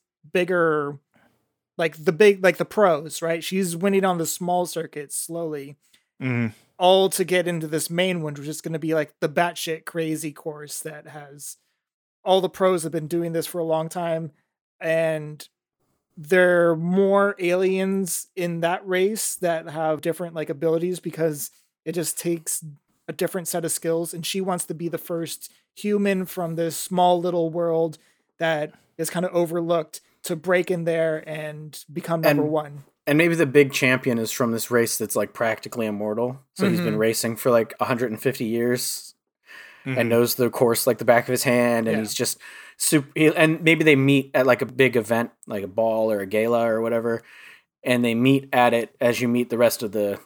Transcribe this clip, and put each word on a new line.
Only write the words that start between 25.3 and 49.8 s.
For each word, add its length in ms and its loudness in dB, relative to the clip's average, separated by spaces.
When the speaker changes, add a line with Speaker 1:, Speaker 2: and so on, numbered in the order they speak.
Speaker 1:
human 500 0
from 300 -6
this 220 -2
small 440 2
little 300 0
world 460 0
that 320 0
is 120 -6
kinda 220 -2
overlooked 680 0
to 120 -4
break 360 0
in 140 -2
there 440 -2
and 600 -12
become 300 -4
number 220 4
Speaker 3:
And 80 -2
Speaker 1:
one. 320 -4
Speaker 3:
And 140 4
maybe 160 4
the 100 2
big 260 6
champion 460 2
is 140 -4
from 200 0
this 200 -4
race 260 2
that's, 180 -4
like, 180 -2
practically 520 -4
immortal. 540 -4
So 120 0
he's 120 2
been 140 -2
Speaker 1:
Mm-hmm. 40 -2
Speaker 3:
racing 380 0
for, 160 0
like, 280 2
a 60 -2
hundred 260 -2
and 100 -8
fifty 240 -2
years 680 -2
Speaker 2:
Mm-hmm. 140 -4
Speaker 3:
and 100 2
knows 240 4
the 160 0
course 380 2
like 100 2
the 80 -8
back 200 6
of 60 -4
his 120 0
hand. 440 2
And 100 0
Speaker 1:
Yeah. 40 -2
Speaker 3:
he's 140 -6
just 240 -4
sup-, 380 2
he, 140 4
and 340 4
maybe 220 4
they 120 8
meet 380 4
at, 140 2
like, 160 4
a 20 -6
big 300 2
event, 340 0
like 180 -8
a 40 -8
ball 440 0
or 100 -2
a 40 -6
gala 400 0
or 160 0
whatever. 400 -2
And 200 2
they 120 2
meet 360 4
at 220 6
it 260 0
as 220 2
you 60 0
meet 240 0
the 80 -2
rest 240 2